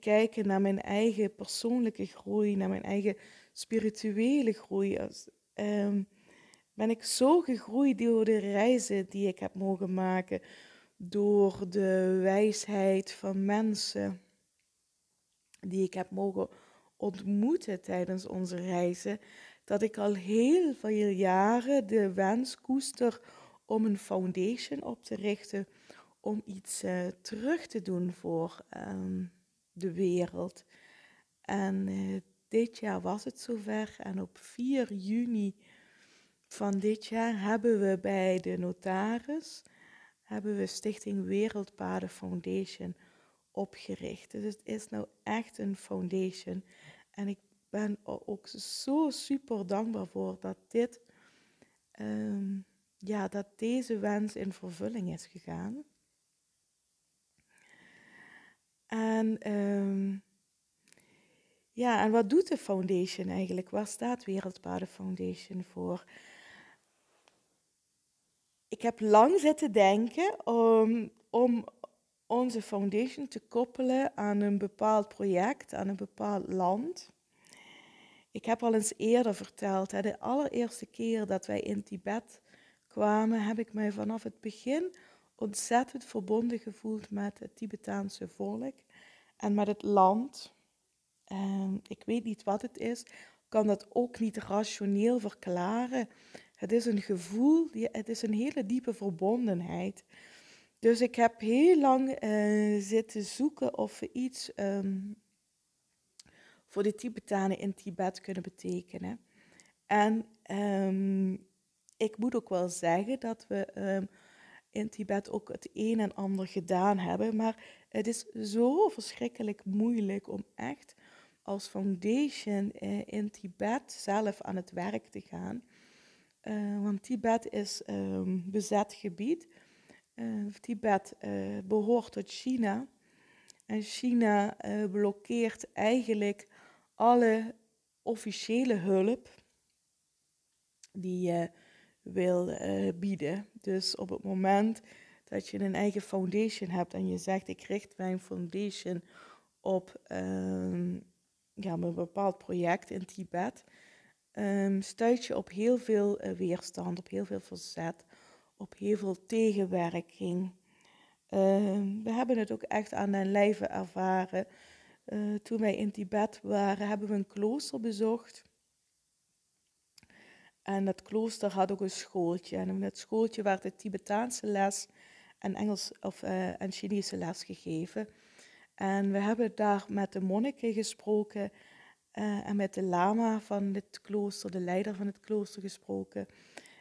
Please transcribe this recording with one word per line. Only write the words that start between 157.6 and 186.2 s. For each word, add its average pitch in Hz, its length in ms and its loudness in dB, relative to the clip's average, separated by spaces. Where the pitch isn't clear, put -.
op - 200 -14
heel 208 200 0
veel 196 280 -6
tegenwerking. 185 1300 0
Ehm, 196 760 2
we 226 80 -2
hebben 240 260 2
het 214 140 0
ook 220 120 -6
echt 208 300 -2
aan 202 180 0
den 196 200 2
lijve 202 340 4
ervaren. 185 800 -2
Eh, 208 380 -4
toen 226 140 -4
wij 214 180 2
in 208 160 -2
Tibet 208 520 -2
waren, 202 440 0
hebben 208 200 -2
we 214 60 -2
een 196 140 0
klooster 240 520 -4
bezocht. 220 640 -2
En 196 240 -2
dat 190 160 -2
klooster 220 500 -2
had 190 200 2
ook 196 100 -4
een 190 80 -2
schooltje. 175 680 -4
En 185 120 -2
in 190 100 -2
dat 196 180 -6
schooltje 220 440 -2
werd 196 200 0
de 190 140 -8
Tibetaanse 208 720 -4
les 196 400 0
en 196 160 -4
Engels 208 360 -2
of, - 220 -8
eh, 185 380 -4
en 190 100 -4
Chinese 196 460 -4
les 170 260 -6
gegeven. 175 640 -6
En 196 360 0
we 196 80 0
hebben 220 360 0
daar 202 320 2
met 196 260 -2
de 190 80 -4
monniken 226 520 0
gesproken, 208 800 -2
eh, 208 360 -4
en 208 80 -2
met 196 180 0
de 190 100 -4
lama 214 560 2
van 202 340 -2
het - 280 -8
klooster, 202 500 -4
de 185 80 -4
leider 185 360 -2
van 202 100 -4
het 196 140 -6
klooster, 208 420 -4
gesproken. 196 680 -8